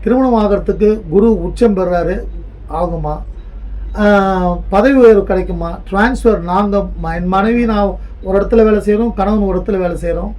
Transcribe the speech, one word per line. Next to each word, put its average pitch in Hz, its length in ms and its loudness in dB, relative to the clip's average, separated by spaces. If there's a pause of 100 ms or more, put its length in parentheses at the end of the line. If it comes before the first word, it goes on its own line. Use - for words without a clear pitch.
திருமணம் 254 320 2
ஆகறதுக்கு 208 640 0 (100)
குரு 202 320 2
உச்சம் 208 340 0
பெறாரு, 180 440 -2 (460)
ஆகுமா? 156 560 -4 (760)
ஆ, 190 600 2 (100)
பதவி 226 260 2
உயர்வு 226 300 8
கிடைக்குமா? 175 540 -4 (120)
டிரான்ஸ்ஃபர் 220 500 0
நாங்க 196 460 -2 (160)
ம-, 165 120 -6
என் 175 120 -4
மனைவி 214 380 2
நான் 202 320 0 (260)
ஒரு 190 160 0
இடத்துல 202 160 0
வேலை 214 200 6
செய்றோம், 208 400 0
கணவன் 202 340 0
ஒரு 180 100 -2
இடத்துல 196 180 -2
வேலை 175 240 -2
செய்றோம். 175 380 -4